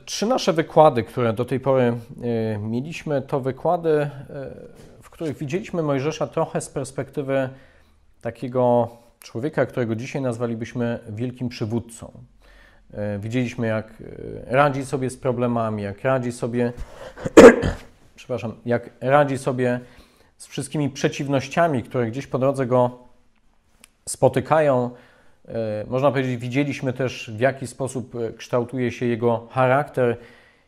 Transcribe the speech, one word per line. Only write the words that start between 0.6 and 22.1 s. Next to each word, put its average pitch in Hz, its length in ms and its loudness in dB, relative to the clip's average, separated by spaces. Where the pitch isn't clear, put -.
które 117 300 0
do 117 120 -2
tej 127 140 -2
pory, 131 240 4
e, 117 720 -2
mieliśmy, 131 640 -4
to - 180 -4
wykłady, 160 500 -2
e, 147 200 2
w - 80 -20
których 156 280 -6
widzieliśmy 165 460 -4
Mojżesza 143 440 -2
trochę 160 340 -2
z - 80 -12
perspektywy 135 800 -4
takiego 120 680 2
człowieka, 139 460 -2
którego 113 300 -2
dzisiaj 135 260 -6
nazwalibyśmy 117 760 -4
wielkim 120 400 -6
przywódcą. - 640 -6
E, 104 260 -4
widzieliśmy, 117 480 -2
jak, 110 200 -2
e, 120 80 0
radzi 135 300 4
sobie 131 240 -4
z 123 80 -8
problemami, 117 640 0
jak 101 180 -8
radzi 131 300 0
sobie, 120 420 -2
<coughs> - 800 6
przepraszam, 117 400 -6
jak 120 240 0
radzi 135 360 4
sobie 123 420 0
z - 100 -20
wszystkimi 147 420 -2
przeciwnościami, 139 920 0
które 120 240 -2
gdzieś 123 200 -8